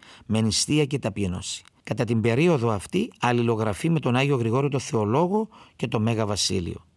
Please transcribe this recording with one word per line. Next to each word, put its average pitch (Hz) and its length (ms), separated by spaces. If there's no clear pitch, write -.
με 110 160
νηστεία 143 440
και 131 140
ταπείνωση. 98 640
Κατά 110 200
την 113 180
περίοδο 117 480
αυτή, 175 500
αλληλογραφεί 117 680
με 165 100
τον 123 160
Άγιο 139 200
Γρηγόριο 123 340
το 127 100
Θεολόγο 156 680
και 139 120
το 117 120
Μέγα 110 260
Βασίλειο. 95 600